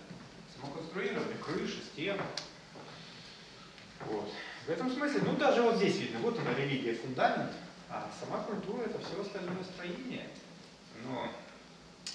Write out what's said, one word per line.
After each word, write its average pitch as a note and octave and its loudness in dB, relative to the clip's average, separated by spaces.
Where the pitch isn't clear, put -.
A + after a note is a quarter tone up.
Само - -8
конструирование, E3 -2
крыши, - 0
стен. F#3+ 0
Вот. - -2
В - -2
этом B3+ 4
смысле, C#4+ 4
ну, - 6
даже C4 10
вот G#3+ 8
здесь F#3 8
видно, - 0
вот - 4
она, C#3+ 2
религия, C#3 2
фундамент, D3 4
а G#2+ -4
сама D#3 -2
культура — A3 -2
это - -2
всё E3 -4
остальное F#3 -4
строение. - -6
Но C3 -2